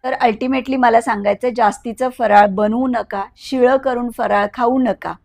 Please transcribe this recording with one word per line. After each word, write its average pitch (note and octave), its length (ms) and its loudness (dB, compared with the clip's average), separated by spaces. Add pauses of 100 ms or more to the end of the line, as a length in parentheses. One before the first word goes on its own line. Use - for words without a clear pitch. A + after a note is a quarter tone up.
तर B3 100 -4
ultimately B3+ 640 -2
मला A#3 240 4
सांगायचं G#3 460 -2
आहे, B3 100 -2
जास्तीचं A#3 520 -2
फराळ G#3 380 4
बनवू G#3+ 400 0
नका, A3 360 -4 (140)
शिळं B3+ 400 2
करून A#3+ 320 -2
फराळ G#3 440 -2
खाऊ B3 260 0
नका. F#3+ 340 -4 (120)